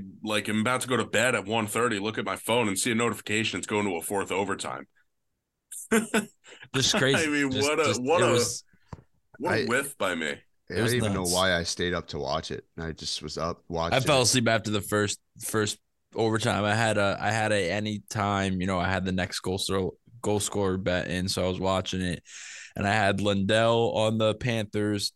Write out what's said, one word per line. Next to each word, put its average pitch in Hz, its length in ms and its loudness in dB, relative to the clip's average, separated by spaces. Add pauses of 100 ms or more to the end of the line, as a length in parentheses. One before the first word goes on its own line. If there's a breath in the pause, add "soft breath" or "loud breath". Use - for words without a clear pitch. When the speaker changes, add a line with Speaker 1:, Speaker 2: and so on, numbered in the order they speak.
(240)
Speaker 1:
like, 107 240 -2
am 110 140 2
about 127 180 2
to 123 80 -6
go 123 80 2
to 110 80 0
bed 117 320 2
at 95 100 -4
one 110 220 0
thirty, 113 320 0
look 104 180 -4
at 104 60 -4
my 95 120 -4
phone 117 300 2
and 95 100 -2
see 123 140 0
a 113 60 2
notification 107 600 0
it's 85 100 -8
going 104 180 0
to 92 80 -2
a 82 80 -6
fourth 98 300 -4
overtime. 87 560 -4 (1040 soft breath)
<laughs> - 800 -2
Speaker 2:
Just 131 220 2
crazy. 139 280 4
Speaker 1:
I - 40 2
mean, 143 240 0
Speaker 2:
Just, 143 160 2
Speaker 1:
what 151 100 2
a, 156 60 4
Speaker 2:
just, 123 180 0
Speaker 1:
what 160 200 4
Speaker 2:
it 165 60 4
Speaker 1:
a, 135 40 4
Speaker 2:
was, - 320 0 (760 loud breath)
Speaker 1:
what 131 160 -2
a 110 80 2
Speaker 3:
I, - 40 -4
Speaker 1:
whiff 135 300 -2
by 92 200 -2
me. 78 140 -4
Speaker 3:
I 69 80 -8 (300)
Speaker 2:
it 95 140 -2
was 117 100 2
Speaker 3:
don't 123 60 2
even 107 160 0
Speaker 2:
nuts. 92 160 0
Speaker 3:
know 87 60 2
why 92 180 4
I 85 80 2
stayed 87 320 -2
up 85 140 -4
to 82 100 -8
watch 71 320 -4
it. - 140 -8 (140)
I 80 140 -6
just - 300 -8
was 76 160 -8
up 82 300 -4
watching 85 280 0
Speaker 2:
I 135 40 2
fell 135 200 4
Speaker 3:
it. - 20 4
Speaker 2:
asleep 117 260 4
after 107 220 2
the 107 100 0
first, 104 400 0 (240)
first 107 340 -2 (360)
overtime. 107 500 2
I 104 100 2
had 110 240 2
a, 98 220 2
I 104 100 0
had 110 220 0
a 95 200 2
anytime, 101 880 -2
you 90 60 -2
know, 95 120 0
I 90 100 2
had 95 160 0
the 92 80 0
next 90 280 -2
goal 95 180 -2
scorer, 95 320 -2 (320)
goal 104 180 0
scorer 98 360 0
bet 92 320 -2
in, 90 200 -4
so 92 160 -2
I 90 40 0
was 92 120 -2
watching 92 400 0
it, 90 220 -4 (540 loud breath)
and 101 100 -2
I 101 60 2
had 101 280 4
Lindell 110 720 4
on 110 240 2
the 107 160 2
Panthers, 104 800 -2